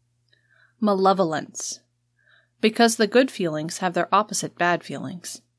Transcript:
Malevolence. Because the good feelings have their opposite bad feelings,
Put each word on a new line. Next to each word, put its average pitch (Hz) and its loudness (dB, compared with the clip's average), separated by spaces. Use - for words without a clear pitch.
Malevolence. 190 0
Because 226 4
the 220 2
good 247 4
feelings 160 -4
have 185 0
their 175 -2
opposite 196 0
bad 175 0
feelings, - -12